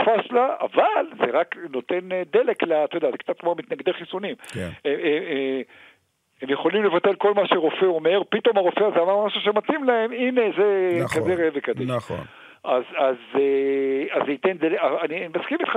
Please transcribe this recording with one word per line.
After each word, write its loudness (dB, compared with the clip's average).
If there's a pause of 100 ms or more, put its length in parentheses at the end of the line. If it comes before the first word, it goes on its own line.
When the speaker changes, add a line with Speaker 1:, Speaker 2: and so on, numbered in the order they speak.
(180)
Speaker 1:
פשלה, 0 (140)
אבל 2 (140)
זה 0
רק 0 (140)
נותן, -4
אה, -2 (100)
דלק 2
ל-, 0
אתה 0
יודע, 0
זה -8
קצת -8
כמו -2
מתנגדי -4
חיסונים. -8 (120)
Speaker 2:
כן. -8 (160)
Speaker 1:
אה, 0
אה, 0 (120)
אה, -2 (800)
הם -8
יכולים 0
לבטל 2
כל 2
מה 2
שרופא 2
אומר, 2
פתאום 2
הרופא 2
הזה 2
אמר 2
משהו -4
שמתאים 0
להם, 2
הנה, 0 (160)
זה 2
Speaker 2:
נכון, -2
Speaker 1:
כזה 2
ראה 2
וקדש. -4
Speaker 2:
נכון. -4 (440)
Speaker 1:
אז, 0 (140)
אז, 2 (200)
אה, 4 (720)
אז -2
זה -2
ייתן, 0
זה, 2 (360)
אני, -4
אני -6
מסכים -4
איתך -4